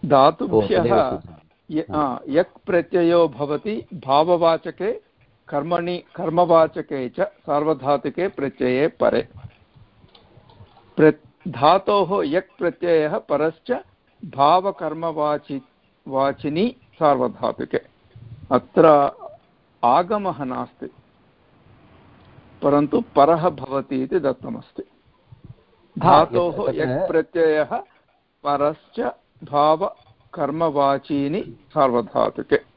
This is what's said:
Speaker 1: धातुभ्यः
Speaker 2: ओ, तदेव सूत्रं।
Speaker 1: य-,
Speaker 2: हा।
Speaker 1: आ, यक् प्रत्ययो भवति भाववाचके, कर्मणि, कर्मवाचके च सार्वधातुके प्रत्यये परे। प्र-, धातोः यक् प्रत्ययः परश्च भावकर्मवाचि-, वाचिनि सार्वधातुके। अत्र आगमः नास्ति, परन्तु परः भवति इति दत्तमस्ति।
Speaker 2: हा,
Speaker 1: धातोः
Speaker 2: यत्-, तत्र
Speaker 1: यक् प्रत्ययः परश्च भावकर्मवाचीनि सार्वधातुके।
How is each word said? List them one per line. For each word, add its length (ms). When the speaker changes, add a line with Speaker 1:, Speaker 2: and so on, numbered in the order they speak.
Speaker 1:
धातुभ्यः 520
Speaker 2:
ओ, 60
तदेव 180
सूत्रं। 540
Speaker 1:
य-, 100
Speaker 2:
हा। 220
Speaker 1:
आ, 160
यक् 380
प्रत्ययो 640
भवति 680
भाववाचके, 1040
कर्मणि, 500
कर्मवाचके 1080
च 120
सार्वधातुके 1080
प्रत्यये 600
परे। 400
प्र-, 520
धातोः 760
यक् 340
प्रत्ययः 600
परश्च 640
भावकर्मवाचि-, 1300
वाचिनि 680
सार्वधातुके। 840
अत्र 600
आगमः 600
नास्ति, 460
परन्तु 380
परः 480
भवति 540
इति 180
दत्तमस्ति। 640
Speaker 2:
हा, 160
Speaker 1:
धातोः 300
Speaker 2:
यत्-, 180
तत्र 140
Speaker 1:
यक् 280
प्रत्ययः 760
परश्च 680
भावकर्मवाचीनि 2000
सार्वधातुके। 880